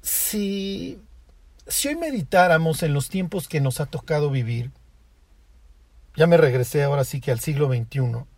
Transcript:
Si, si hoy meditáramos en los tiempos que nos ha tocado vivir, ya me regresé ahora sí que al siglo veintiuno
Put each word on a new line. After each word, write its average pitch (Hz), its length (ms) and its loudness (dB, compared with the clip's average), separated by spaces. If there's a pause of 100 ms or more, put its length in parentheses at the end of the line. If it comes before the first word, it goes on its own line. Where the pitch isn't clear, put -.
Si, 196 960 -4 (680)
si - 200 -4
hoy 294 80 -4
meditáramos 180 880 2
en 151 100 0
los 143 160 -2
tiempos 185 380 -4
que 151 140 -2
nos 135 180 -2
ha 147 60 -4
tocado 147 440 -2
vivir, 120 420 -4 (1400)
ya 160 120 6
me 170 100 8
regresé 135 460 4
ahora 143 200 2
sí 135 180 -4
que 139 100 -2
al 117 80 0
siglo 147 280 0
veintiuno 123 600 -2 (100)